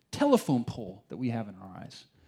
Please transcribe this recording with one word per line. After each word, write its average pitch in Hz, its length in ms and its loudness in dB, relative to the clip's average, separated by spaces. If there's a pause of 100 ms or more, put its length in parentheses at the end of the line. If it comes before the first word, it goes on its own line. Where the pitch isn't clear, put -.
(100)
telephone 190 540 4
pole 101 440 -10
that - 80 -10
we 123 140 -2
have 113 180 -4
in 98 120 -16
our 92 200 -16
eyes, - 240 -18 (240)